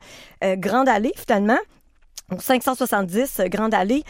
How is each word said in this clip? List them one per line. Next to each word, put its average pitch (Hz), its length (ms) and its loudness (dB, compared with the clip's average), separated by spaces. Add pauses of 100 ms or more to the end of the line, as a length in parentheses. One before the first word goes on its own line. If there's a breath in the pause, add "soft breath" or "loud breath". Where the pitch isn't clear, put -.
(440 loud breath)
euh, 190 140 0
Grande 226 320 2
Allée, 226 260 2
finalement. 214 420 2 (800)
Au - 60 -12
cinq 254 200 2
cent 262 140 -2
soixante-dix, 220 640 -2
euh, 190 80 2
Grande 214 260 0
Allée. 214 360 0